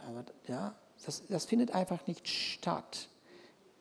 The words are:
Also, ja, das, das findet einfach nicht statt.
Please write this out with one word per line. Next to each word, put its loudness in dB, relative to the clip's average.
Also, -6
ja, -2
das, -4
das 2
findet 6
einfach 2
nicht -4
statt. -2